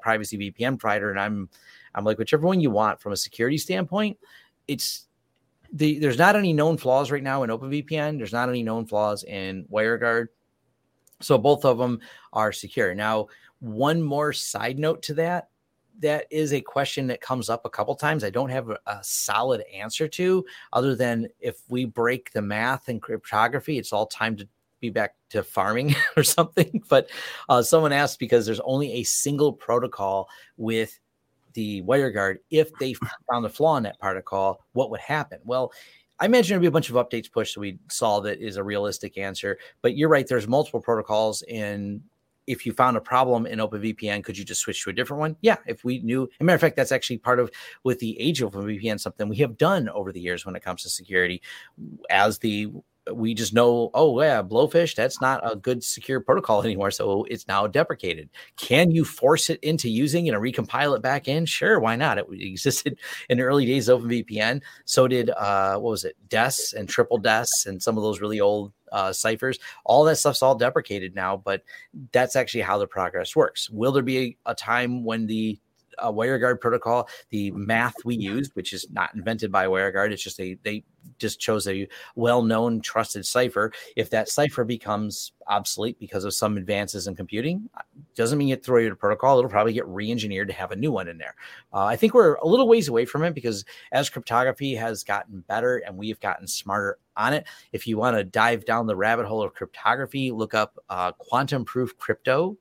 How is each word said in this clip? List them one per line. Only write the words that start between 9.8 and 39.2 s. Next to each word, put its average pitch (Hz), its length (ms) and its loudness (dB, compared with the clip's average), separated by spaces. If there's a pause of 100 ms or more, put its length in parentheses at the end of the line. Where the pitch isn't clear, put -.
So 135 180 4
both 143 260 4
of 123 140 4
them 120 220 -2 (320)
are 107 200 0
secure. 98 420 -2
Now, 107 340 -2 (320)
one 135 420 0
more 147 300 -2
side 120 460 -6
note 156 260 -2
to 156 100 -8
that, 170 340 -2 (520)
that 151 300 0
is 151 220 -2
a 135 80 0
question 139 460 -2
that 123 160 -4
comes 127 260 -4
up 113 160 -2
a 113 60 -8
couple 117 240 -2
times. 147 300 -2
I 98 60 -4
don't 127 200 -2
have 127 200 -4
a, 104 160 -8
a 104 160 -6
solid 113 600 -2 (100)
answer 113 360 -6
to, 185 360 0 (280)
other 127 220 2
than 117 340 0 (120)
if 120 300 -8
we 123 160 -2
break 120 460 -2
the 107 100 -2
math 110 460 -2
in 113 120 -6
cryptography, 120 800 -2
it's - 160 -8
all 107 120 0
time 110 300 -4
to 101 120 -14 (320)
be 117 100 -6
back 104 240 -2 (160)
to 104 120 -2
farming 117 520 0 (100)
<laughs> - 140 -4
or 151 60 6
something. 170 640 2
But, 135 200 6 (400)
uh, 123 140 6
someone 156 300 4
asked, 143 260 2
because 120 260 4
there's 110 160 -2
only 135 340 -2
a 120 100 -4
single 143 500 2
protocol 101 760 -2 (300)
with 113 400 -4 (560)
the 104 280 -6
WireGuard, 101 560 0 (120)
if 156 200 4 (100)
they 131 140 -4 (360)
found 120 140 0
a 104 60 -4
flaw 151 260 2
in 120 60 0
that 101 180 -8
protocol, 95 720 -2
what 123 180 0
would 107 100 -6
happen? 143 440 -4
Well, 123 260 -2 (480)
I - 60 0
imagine 208 300 4
there'd 180 80 4
be 175 60 8
a - 20 4
bunch 151 180 2
of 120 80 0
updates 120 340 0
pushed 110 220 -2
so 104 80 -10
we'd 98 180 -8 (120)
solve 104 340 0
it 104 160 -4
is 104 160 -8
a 98 80 -4
realistic 101 540 -4
answer. 98 400 -6 (240)